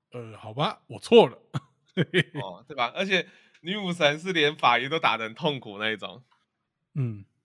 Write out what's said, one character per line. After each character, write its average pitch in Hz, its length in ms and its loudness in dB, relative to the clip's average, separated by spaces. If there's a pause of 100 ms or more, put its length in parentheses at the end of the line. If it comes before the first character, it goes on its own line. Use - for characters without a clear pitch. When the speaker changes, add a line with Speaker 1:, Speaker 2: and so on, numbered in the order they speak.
(100)
Speaker 1:
呃， 110 280 -16
好 110 160 -16
吧， 156 320 -4
我 107 120 -14
错 220 280 8
了。 120 120 -6 (540)
<laughs> 170 500 0
Speaker 2:
哦， 95 240 -14
对 156 80 -18
吧？ 123 200 -2
而 180 100 -4
且 190 240 -2 (320)
女 180 160 -8
武 190 160 -4
神 156 260 2
是 180 140 -6
连 151 240 2
法 120 220 4
爷 135 100 -4
都 160 100 -2
打 113 200 0
得 113 60 -6
很 110 100 -8
痛 143 260 -4
苦 104 180 -14
那 107 120 -2
一 110 80 -4
种。 95 260 -14 (680)
Speaker 1:
嗯。 113 320 -6 (180)